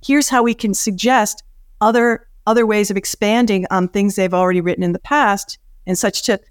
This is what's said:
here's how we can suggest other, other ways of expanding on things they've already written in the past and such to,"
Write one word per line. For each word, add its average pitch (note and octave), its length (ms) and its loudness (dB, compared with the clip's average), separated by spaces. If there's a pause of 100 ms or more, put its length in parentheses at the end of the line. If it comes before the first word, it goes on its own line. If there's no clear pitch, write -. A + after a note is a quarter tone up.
here's C#4 240 2
how B3 140 2
we A#3 120 2
can G#3 200 -2
suggest G#3+ 680 0 (380)
other, A#3 480 2 (180)
other A3+ 200 2
ways G#3 240 0
of F#3+ 60 -4
expanding G#3+ 760 0
on F#3 180 0
things G3+ 260 0
they've F#3 180 0
already F3+ 280 2
written F3+ 240 -2
in F3 80 0
the F#3 80 -4
past A3+ 580 -2 (260)
and F3+ 140 -2
such - 240 -4
to," - 180 -2 (100)